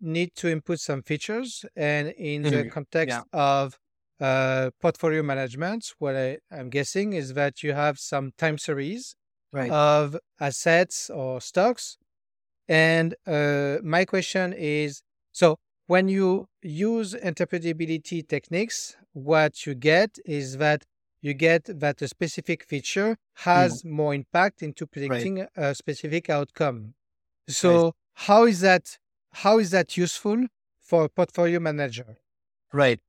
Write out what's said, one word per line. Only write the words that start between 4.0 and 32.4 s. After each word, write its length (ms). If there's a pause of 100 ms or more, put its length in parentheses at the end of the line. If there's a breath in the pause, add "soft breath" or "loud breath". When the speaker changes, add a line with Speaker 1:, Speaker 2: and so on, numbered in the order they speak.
Speaker 1:
uh, 520 (100)
portfolio 420
management, 760
what 180
I, 220 (120)
I'm 200
guessing 420
is 220
that 280
you 100
have 260
some 380
time 220
series 560 (380)
Speaker 2:
Right. 180
Speaker 1:
of 460 (220)
assets 720
or 300
stocks. 580 (720)
And, 480 (100)
uh, 560
my 220
question 480
is, 500 (300)
so 260 (280)
when 220
you 380 (160)
use 520
interpretability 1120
techniques, 720 (160)
what 540
you 80
get 500
is 340
that 260 (360)
you 140
get 300 (160)
that 200
a 80
specific 560
feature 520 (180)
has 480
Speaker 2:
Mm. 80
Speaker 1:
more 240
impact 480
into 220
Speaker 2:
Right. 80
Speaker 1:
predicting 540 (100)
a 180
specific 560
outcome. 640 (540)
Speaker 2:
Right. 80
Speaker 1:
So 380 (200)
how 320
is 140
that, 380 (340)
how 260
is 140
that 240
useful 500 (320)
for 260
a 40
portfolio 500
manager? 600 (540)